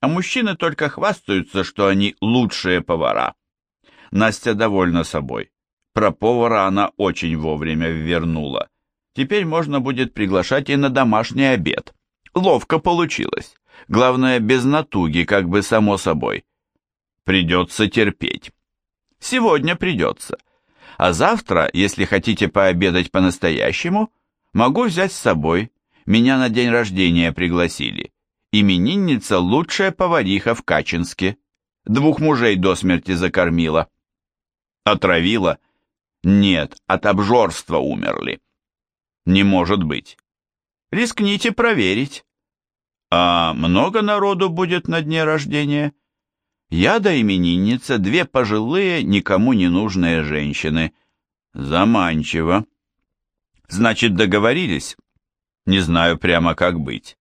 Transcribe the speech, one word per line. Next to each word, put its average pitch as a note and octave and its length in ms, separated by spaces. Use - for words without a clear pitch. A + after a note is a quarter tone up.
А B2 80
мужчины F#3 480
только D#3 320
хвастаются, G2+ 720
что G2+ 240
они G2 340
лучшие G2+ 600
повара». B1 560
Настя A2 440
довольна F#2+ 500
собой. B1+ 480
Про G#2 180
повара A2+ 560
она G2 300
очень F2 400
вовремя D#2 540
ввернула. D#2+ 800
Теперь F#3 300
можно D#3 360
будет B2+ 320
приглашать G#2 560
и C#3 80
на C#3 140
домашний A#2+ 540
обед. B2 500
Ловко F3 460
получилось. - 760
Главное, B2+ 540
без A#2+ 240
натуги, G2 580
как G2 260
бы G2 140
само G#2 360
собой. C2+ 460
Придётся F2+ 680
терпеть. - 640
Сегодня F3 560
придётся. - 600
А F2+ 140
завтра, F#2+ 600
если F#2+ 320
хотите G2 440
пообедать F2+ 640
по-настоящему, F#2 1000
могу C#3 320
взять F#3 280
с - 60
собой. E2+ 520
Меня A#2 300
на C3 120
день A#2+ 220
рождения F#2 640
пригласили. E2 800
Именинница — G#2+ 840
лучшая C3+ 540
повариха A#2 640
в - 80
Качинске. E2+ 720
Двух C#3 340
мужей B2 380
до F#2 180
смерти F2+ 380
закормила. E2+ 760
Отравила? F#2 760
Нет, F#2 540
от F#2 200
обжорства G2+ 720
умерли. G1+ 600
Не F#2+ 160
может F#2+ 400
быть. D2 360
Рискните G#3+ 640
проверить. C#3 720
А F2 440
много A#2+ 480
народу G3+ 480
будет F3 360
на E3 140
дне D#3+ 240
рождения? D3 680
Я A2 300
да G3 200
именинница, G2+ 800
две A#2 280
пожилые, C3+ 760
никому G2+ 520
не F2+ 140
нужные F2 560
женщины. D2+ 680
Заманчиво. E2 1120
Значит, A2 460
договорились? G#2 840
Не F#2+ 160
знаю E2+ 380
прямо, E2+ 360
как F2 260
быть. B1 400